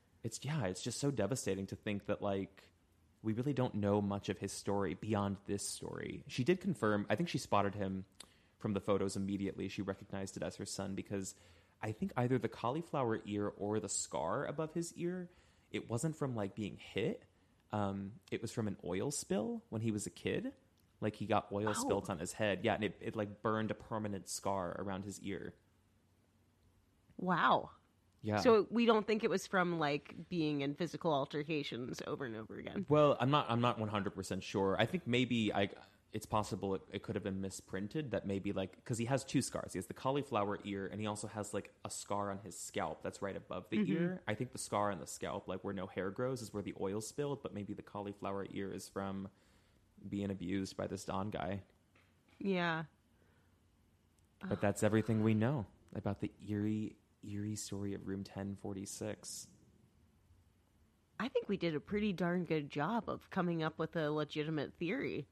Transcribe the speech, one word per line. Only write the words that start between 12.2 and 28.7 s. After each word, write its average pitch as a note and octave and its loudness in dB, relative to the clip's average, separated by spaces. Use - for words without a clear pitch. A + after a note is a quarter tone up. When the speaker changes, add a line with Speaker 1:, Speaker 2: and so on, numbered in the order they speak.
Speaker 1:
the A2+ 2
cauliflower C3 0
ear G#2 0
or G#2+ 2
the G#2 -4
scar G2 0
above D#3 -4
his E3+ -2
ear, F3+ -4
it - -4
wasn't D3 0
from, C3 -2
like, G2+ -2
being F#2+ -4
hit. - -2
Um, G2 0
it G#2+ -2
was A2+ -6
from A2 0
an F#2+ -4
oil G2 0
spill A3 -2
when A2 -4
he A2+ 2
was G#2 0
a - -6
kid. G3 -2
Like, G#2+ -2
he G2+ -4
got G2+ 2
oil G#2 2
Speaker 2:
Oh. G#2+ 2
Speaker 1:
spilt A2+ 0
on F#2+ -2
his F2 -4
head. G2+ 2
Yeah, G#2+ 4
and G#2+ 0
it, F2+ 0
it, A2+ -6
like, G#2 -4
burned A2 2
a G#2 -2
permanent G#2 -6
scar F#2+ -2
around G2 -4
his G2 -8
ear. - -6
Speaker 2:
Wow. F3 4
Speaker 1:
Yeah. G#2+ 4
Speaker 2:
So G#3+ 8
we A#3 4